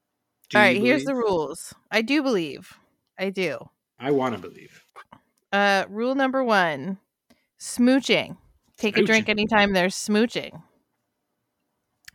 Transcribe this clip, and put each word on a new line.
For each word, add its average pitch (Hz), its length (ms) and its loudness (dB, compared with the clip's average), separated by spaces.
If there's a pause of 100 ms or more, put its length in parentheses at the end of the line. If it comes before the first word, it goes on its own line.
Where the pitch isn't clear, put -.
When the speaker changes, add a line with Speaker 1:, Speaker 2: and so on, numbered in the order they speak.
(500)
Speaker 1:
Do 208 80 0
Speaker 2:
All 208 80 6
Speaker 1:
you 180 80 4
Speaker 2:
right, 202 80 0
here's 254 240 2
the 277 80 -4
Speaker 1:
believe? 247 120 -4
Speaker 2:
rules. 160 480 -4 (160)
I 220 120 0
do 277 200 0
believe. 185 560 -4 (400)
I 190 120 -6
do. 175 400 -4 (300)
Speaker 1:
I 131 120 -2
wanna 127 280 0
believe. - 440 -20 (680)
Speaker 2:
Uh, 196 360 2
rule 233 260 -4
number 269 280 0
one, 185 540 0 (600)
smooching. 247 760 0 (420)
Take 208 200 -2
a 208 60 6
drink 220 240 2
Speaker 1:
Smooching. - 20 2
Speaker 2:
anytime 208 440 2
there's 185 220 2
smooching. 208 680 -2 (1500)